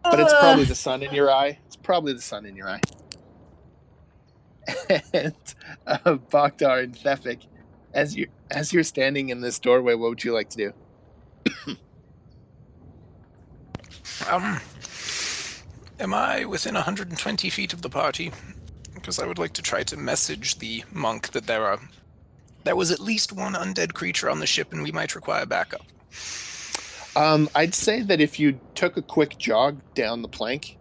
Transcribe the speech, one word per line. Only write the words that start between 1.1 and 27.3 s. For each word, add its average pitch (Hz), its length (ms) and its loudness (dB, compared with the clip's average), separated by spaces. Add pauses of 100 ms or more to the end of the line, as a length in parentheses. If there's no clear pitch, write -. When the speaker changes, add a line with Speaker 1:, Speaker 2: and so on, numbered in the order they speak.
Speaker 1:
your 143 160 6
eye. 139 380 4
It's - 80 -20
probably 160 360 0
the 120 80 -8
sun 104 240 -10
in 98 120 -16
your 95 120 -10
eye. 95 160 -6
<laughs> - 60 -4 (2250)
And, 156 220 0 (520)
uh, - 120 0 (320)
Bogdar 143 540 4
and 123 120 -10
Thefik, 131 500 -4 (480)
as 143 220 0
you, - 120 -4 (220)
as 151 220 -2
you're 170 120 6
standing 139 460 0
in 123 100 -6
this 123 180 -4
doorway, 123 360 4
what 117 160 0
would 117 140 -8
you 120 80 0
like 110 180 0
to - 60 -12
do? - 1200 -8
<coughs> - 0 - (2500)
Speaker 3:
Um, 185 300 -2 (1400)
am 190 160 -4
I - 300 0
within - 320 -6
a - 60 0
hundred 196 280 -4
and 160 80 -8
twenty - 320 -4
feet 196 220 -6
of 175 100 -10
the 160 80 -8
party? 139 400 -2 (640)
Because - 240 -6
I - 80 -4
would 175 120 -8
like 165 160 -4
to - 80 -8
try - 200 -2
to - 140 -6
message 143 600 -2
the 113 340 -8
monk 113 400 -4
that 113 140 -4
there 110 180 0
are, 104 160 -2 (840)
there 165 120 0
was 180 160 0
at 170 80 -2
least 208 320 -2
one 190 220 -6
undead 175 400 -4
creature - 360 -2
on 156 80 -2
the 156 80 -4
ship - 260 -2
and 160 100 -6
we 147 100 -6
might 160 240 -4
require 151 280 -4
backup. - 380 -4 (1300)
Speaker 1:
Um, 151 400 6